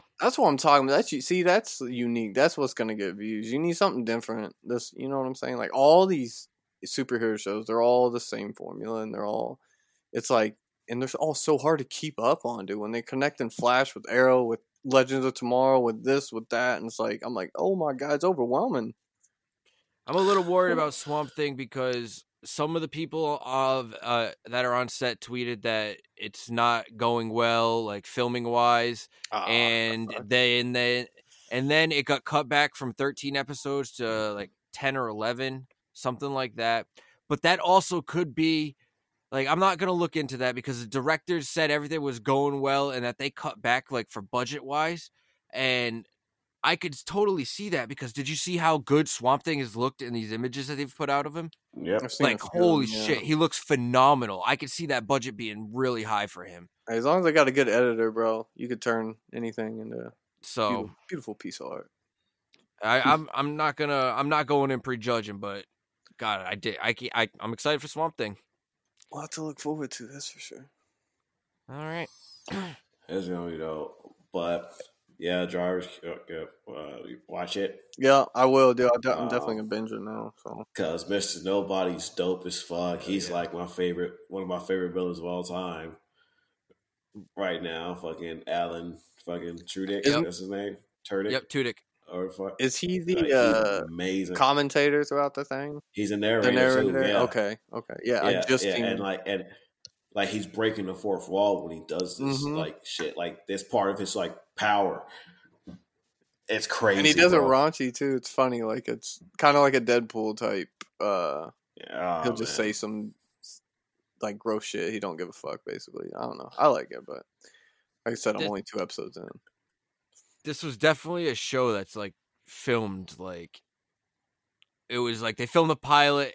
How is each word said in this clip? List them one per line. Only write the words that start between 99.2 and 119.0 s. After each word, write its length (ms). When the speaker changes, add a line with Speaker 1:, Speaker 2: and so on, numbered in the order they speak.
Speaker 3:
and, 200
like, 140
he's 180
breaking 400
the 80
fourth 340
wall 380
when 80
he 120
does 300
this, 260
Speaker 1:
Mm-hmm. 120
Speaker 3:
like, 300
shit. 320
Like, 300
this 160
part 280
of 80
his, 160
like, 200
power. 480
It's 200
crazy, 320
Speaker 1:
And 80
he 60
does 180
Speaker 3:
bro. 140
Speaker 1:
it 40
raunchy 440
too. 220
It's 140
funny. 340
Like, 240
it's 320
kinda 220
like 160
a 60
Deadpool 560
type. 320
Uh, 500
Speaker 3:
Yeah, 440
oh, 40
Speaker 1:
he'll 100
just 240
Speaker 3:
man. 120
Speaker 1:
say 40
some, 400
like, 200
gross 240
shit. 280
He 80
don't 180
give 120
a 40
fuck, 300
basically. 540
I 60
don't 160
know. 180
I 120
like 200
it, 160
but 160
like 100
I 20
said, 200
I'm 60
Speaker 2:
This 80
Speaker 1:
only 140
two 180
episodes 340